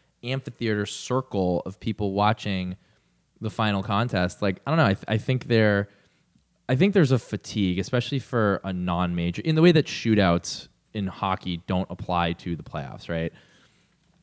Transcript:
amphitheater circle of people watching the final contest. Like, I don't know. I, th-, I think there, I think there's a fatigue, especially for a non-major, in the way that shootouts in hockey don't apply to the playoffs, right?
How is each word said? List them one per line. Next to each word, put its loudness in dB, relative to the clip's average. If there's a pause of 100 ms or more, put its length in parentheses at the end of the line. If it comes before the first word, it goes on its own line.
(220)
amphitheater -4
circle -2
of -12
people -4
watching 0 (640)
the -4
final 0
contest. 0
Like, 0
I -4
don't 2
know. 6
I, 4
th-, -12
I 0
think -4
there, 4 (800)
I 2
think 2
there's 6
a 4
fatigue, -2
especially -2
for 0
a -6
non-major, -2
in 0
the 4
way 8
that 2
shootouts 2 (260)
in -4
hockey -6
don't -2
apply -2
to -6
the -12
playoffs, -12
right? -4 (920)